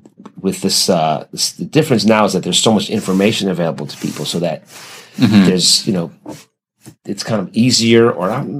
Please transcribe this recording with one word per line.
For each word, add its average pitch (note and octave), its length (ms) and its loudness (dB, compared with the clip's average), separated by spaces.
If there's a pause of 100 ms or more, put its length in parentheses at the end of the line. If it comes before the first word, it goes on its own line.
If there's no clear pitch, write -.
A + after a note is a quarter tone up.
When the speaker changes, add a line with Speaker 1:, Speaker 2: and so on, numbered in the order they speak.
(400)
Speaker 1:
with F2+ 220 -4
this, - 280 0
uh, D#2 420 0
this, - 200 -6
the - 120 -10
difference A2+ 400 2
now G#2+ 200 4
is G2 80 0
that F2+ 100 -2
there's F2+ 180 -2
so A#2 120 4
much G2+ 180 0
information G2 580 0
available E2 380 -4
to - 120 -14
people - 260 -8
so F2 160 -6
that E2 240 -6 (520)
Speaker 2:
Mm-hmm. G#2 280 4
Speaker 1:
there's, F2+ 440 2
you A2 40 0
know, E2+ 200 -4 (920)
it's - 200 -10
kind A2 180 -2
of F2+ 100 -10
easier, A#2 580 4
or F2+ 180 -2
not B2+ 180 -4 (140)